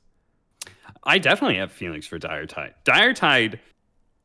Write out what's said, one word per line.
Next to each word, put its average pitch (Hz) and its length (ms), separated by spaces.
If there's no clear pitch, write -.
I 147 120
definitely 180 400
have 95 120
feelings 78 360
for 82 120
Dire 78 280
Tide. - 260
Dire 202 280
Tide, 127 480